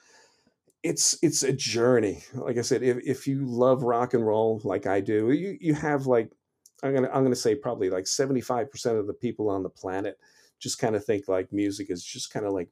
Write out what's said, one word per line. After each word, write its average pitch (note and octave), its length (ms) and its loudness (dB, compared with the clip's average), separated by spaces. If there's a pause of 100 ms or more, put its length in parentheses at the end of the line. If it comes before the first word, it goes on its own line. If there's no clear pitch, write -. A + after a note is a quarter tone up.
(840)
it's, - 400 0
it's D3 200 2
a - 100 2
journey. A2+ 720 2 (100)
Like B2+ 240 -4
I - 20 0
said, A2+ 220 0
if, B2 220 2
if C3 220 -4
you C#3 200 -2
love B2 360 4
rock A#2+ 300 0
and A#2 140 4
roll A2 380 2
like G2+ 220 -2
I G2 140 2
do, G#2+ 320 2
you, F3 260 -2
you D#3+ 140 0
have, D3 340 0
like, A#2+ 240 2 (520)
I'm C#3 120 0
gonna, C3 140 2
I'm C3+ 140 0
gonna B2+ 140 2
say A#2 180 2
probably, G#2 360 -2
like, F#2+ 160 -2
seventy-five B2+ 640 0
percent A#2 280 -2
of G2+ 80 -2
the G2+ 80 -6
people A2 360 -4
on G2 120 -2
the F#2 80 -6
planet F#2+ 480 -8 (420)
just - 180 -8
kinda G#2+ 220 0
think, G2+ 260 -2
like, F#2+ 260 -2
music G2+ 380 -2
is F2 140 -6
just - 280 -12
kinda, G#2+ 180 -4
like, F#2 220 -4